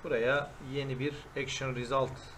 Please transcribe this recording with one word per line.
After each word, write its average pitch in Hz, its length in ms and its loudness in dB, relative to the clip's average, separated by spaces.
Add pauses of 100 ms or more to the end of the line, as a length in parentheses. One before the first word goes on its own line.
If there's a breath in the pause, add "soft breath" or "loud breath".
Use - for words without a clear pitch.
Buraya 143 480 4 (200)
yeni 135 280 -2
bir 143 160 0 (220)
action 131 380 -2
result 123 360 2 (260)